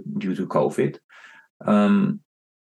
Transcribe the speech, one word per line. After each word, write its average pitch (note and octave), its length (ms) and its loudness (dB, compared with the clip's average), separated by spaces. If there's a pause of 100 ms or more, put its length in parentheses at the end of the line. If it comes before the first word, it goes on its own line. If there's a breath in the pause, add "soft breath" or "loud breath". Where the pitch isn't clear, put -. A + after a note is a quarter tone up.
(180)
due F#2+ 180 -4
to F2+ 120 -4
covid. C3 500 0 (680 soft breath)
Um, G2+ 540 2 (520)